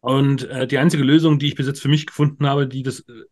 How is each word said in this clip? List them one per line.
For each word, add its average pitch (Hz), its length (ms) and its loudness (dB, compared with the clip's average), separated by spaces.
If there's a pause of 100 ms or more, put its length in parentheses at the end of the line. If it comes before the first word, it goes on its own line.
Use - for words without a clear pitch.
Und, 135 500 0
äh, 131 160 -4
die 135 120 -2
einzige 151 260 2
Lösung, 151 340 4
die 147 80 -2
ich 139 80 -4
bis 131 140 -4
jetzt 143 120 -8
für - 80 -4
mich 151 180 2
gefunden 147 380 -2
habe, 143 220 0
die 131 160 -10
das, - 180 -8
äh, - 120 -20 (200)